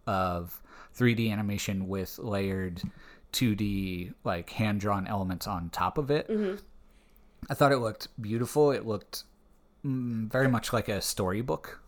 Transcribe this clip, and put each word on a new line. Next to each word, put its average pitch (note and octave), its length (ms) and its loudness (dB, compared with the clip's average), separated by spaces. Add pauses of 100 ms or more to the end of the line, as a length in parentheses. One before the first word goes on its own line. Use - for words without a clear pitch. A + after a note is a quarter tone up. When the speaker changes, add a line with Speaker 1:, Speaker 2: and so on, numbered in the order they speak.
Speaker 1:
of F2+ 560 0 (320)
three A#2+ 220 4
D A2+ 160 0
animation G2+ 560 -2
with F#2+ 320 -4
layered F#2+ 640 -2 (480)
two A#2 240 2
D, F#2+ 560 -2 (120)
like, F2 280 -2
hand-drawn G2+ 560 0
elements F#2 380 -2
on F2 260 -4
top - 260 0
of C#3+ 120 0
it. D3 200 0
Speaker 2:
Mm-hmm. G#3 260 0 (920)
Speaker 1:
I C#3 40 -4
thought C#3+ 200 6
it C3 60 4
looked A2 280 -4 (140)
beautiful. A#2 500 4
It A#2+ 140 0
looked, - 380 -6 (640)
mm, A#2+ 460 -2
very C3 160 4
much A#2+ 240 2
like A2 160 2
a G2 140 0
storybook, G#2+ 880 -2